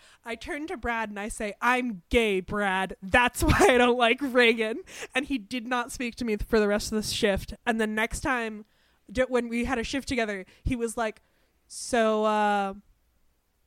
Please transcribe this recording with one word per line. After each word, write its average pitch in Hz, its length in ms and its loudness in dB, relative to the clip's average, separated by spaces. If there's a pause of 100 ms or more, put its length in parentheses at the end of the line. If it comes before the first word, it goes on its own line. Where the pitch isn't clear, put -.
(220)
I 233 120 -8
turn 294 320 -10
to 359 100 -8
Brad 226 320 -6
and 208 100 -12
I 208 100 -8
say, 208 340 -8
"I'm 240 480 0
gay, 214 300 2
Brad. 190 640 -2
That's 240 400 2
<laughs> - 20 0
why 302 120 6 (140)
I 254 80 6
don't 247 180 6
like 240 240 4
Reagan." 240 640 2 (320)
And 269 120 0
he 269 120 -2
did 220 280 -6
not 247 260 -4
speak 240 240 -6
to 240 100 -4
me 214 100 0
for 220 240 2
the 208 80 4
rest 208 240 -2
of 220 100 -2
the - 60 -6
shift. - 460 0 (100)
And 226 160 0
the 220 60 2
next 214 340 -4
time, 226 460 -4 (440)
d-, 226 180 -2
when 240 200 0
we 233 160 -2
had 247 140 -2
a 226 60 -4
shift 269 240 -6
together, 208 360 -4 (180)
he 262 140 -2
was 233 220 -4
like, 226 240 -4 (460)
"So, 220 560 0
uh, 208 500 0 (920)